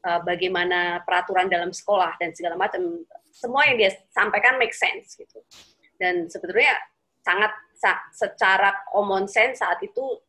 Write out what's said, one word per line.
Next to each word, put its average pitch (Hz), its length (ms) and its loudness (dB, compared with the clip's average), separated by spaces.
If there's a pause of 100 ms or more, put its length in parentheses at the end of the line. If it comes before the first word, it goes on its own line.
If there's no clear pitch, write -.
eh, 170 180 0
bagaimana 175 800 -2
peraturan 185 480 0
dalam 175 240 0
sekolah 180 480 0
dan 170 120 -4
segala 170 200 -6
macam. 180 480 -4 (320)
Semua 269 320 0
yang 269 80 2
dia 202 160 4 (240)
sampaikan 220 480 2
make 220 80 0
sense - 480 -6
gitu. - 240 -20 (560)
Dan 180 320 -2
sebetulnya 196 400 0 (480)
sangat 196 320 0 (240)
sa-, - 400 0
secara 196 560 2 (240)
common 196 320 2
sense 240 320 0
saat 180 240 -2
itu 247 460 -6